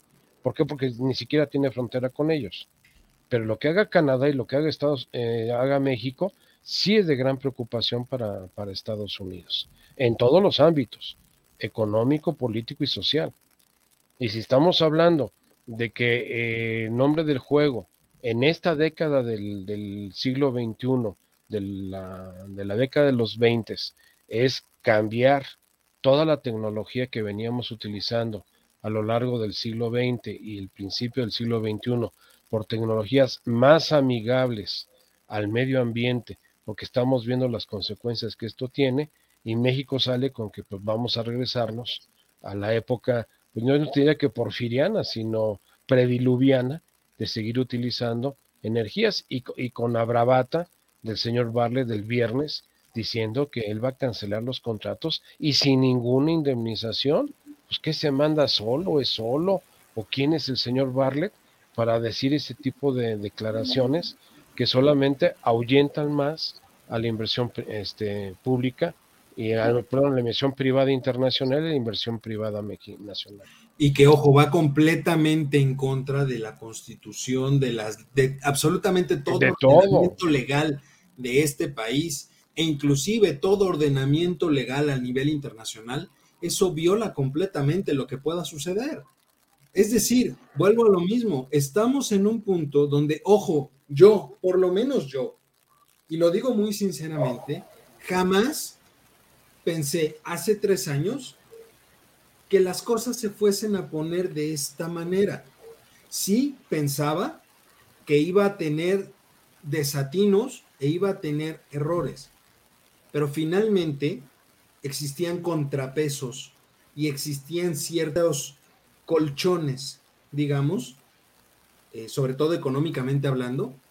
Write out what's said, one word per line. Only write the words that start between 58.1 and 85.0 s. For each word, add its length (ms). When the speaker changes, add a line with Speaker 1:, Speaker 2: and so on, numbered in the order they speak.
Speaker 1:
manda 380
solo? 520
¿Es 100
solo? 520
¿O 100
quién 280
es 160
el 80
señor 360
Bartlett 400
para 240
decir 340
ese 200
tipo 380
de 240
declaraciones 1000
que 100
solamente 760
ahuyentan 680
más 500
a 100
la 80
inversión, 460
este, 760
pública 520
y 160
a, 300
perdón, 320
la 60
inversión 340
privada 360
internacional 760
y 20
la 60
inversión 440
privada 440
mequi-, 360
nacional? 480
Speaker 2:
Y 160
que, 140
ojo, 260
va 180
completamente 1080
en 180
contra 480
de 140
la 200
Constitución, 1000
de 120
las, 260
de 280
absolutamente 760
todo 200
Speaker 1:
De 220
todo. 160
Speaker 2:
ordenamiento 500
legal 540
de 240
este 260
país, 640
e 80
inclusive 720
todo 320
ordenamiento 840
legal 400
a 80
nivel 320